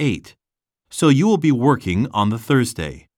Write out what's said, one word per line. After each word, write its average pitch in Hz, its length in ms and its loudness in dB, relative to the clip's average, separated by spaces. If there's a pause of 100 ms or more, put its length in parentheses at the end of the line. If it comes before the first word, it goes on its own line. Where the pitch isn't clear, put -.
eight, 120 340 -4 (560)
so - 180 0
you 147 200 4
will 214 100 2
be 156 140 2
working 120 600 0
on 104 180 0
the 113 80 -4
Thursday. 113 680 -4 (120)